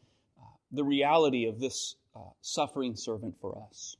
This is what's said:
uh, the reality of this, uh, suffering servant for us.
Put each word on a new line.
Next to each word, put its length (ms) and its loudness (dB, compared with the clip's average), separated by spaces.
uh, 60 -20
the 120 0
reality 600 4
of 140 -2
this, 360 -4
uh, 60 -18
suffering 540 -2
servant 440 -6
for 300 -10
us. 300 -16